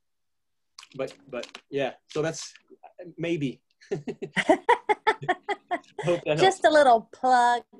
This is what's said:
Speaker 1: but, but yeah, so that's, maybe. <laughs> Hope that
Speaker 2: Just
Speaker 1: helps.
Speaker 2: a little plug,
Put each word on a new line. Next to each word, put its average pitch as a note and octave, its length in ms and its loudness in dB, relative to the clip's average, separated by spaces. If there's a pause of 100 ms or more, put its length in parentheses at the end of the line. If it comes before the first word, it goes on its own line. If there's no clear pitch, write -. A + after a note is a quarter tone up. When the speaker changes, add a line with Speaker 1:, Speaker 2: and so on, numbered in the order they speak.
(960)
Speaker 1:
but, C3 180 -10 (160)
but A#2+ 180 -12 (240)
yeah, C3+ 220 -4 (160)
so D#3 120 -6
that's, D#3 320 -8 (640)
maybe. D#3+ 440 -6 (300)
<laughs> - 0 - (2000)
Hope F3 220 -2
that D3+ 120 0
Speaker 2:
Just F#4+ 260 2
Speaker 1:
helps. - 20 2
Speaker 2:
a D#4+ 40 6
little C4 420 4
plug, A#3+ 520 2 (160)